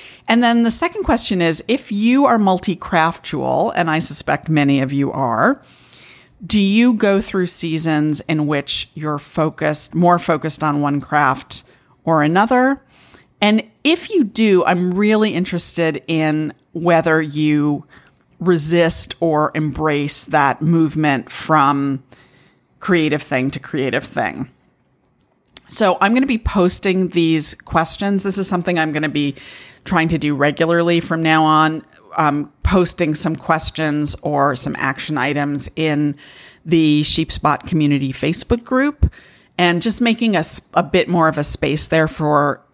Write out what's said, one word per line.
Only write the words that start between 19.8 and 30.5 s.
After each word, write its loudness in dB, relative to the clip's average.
that 0
movement 0
from 0
creative 0
thing -2
to -10
creative -2
thing. -6
So 0
I'm 2
gonna 2
be -2
posting 0
these 0
questions. -2
This -2
is 0
something -2
I'm -2
gonna -4
be -4
trying 2
to 0
do 0
regularly 2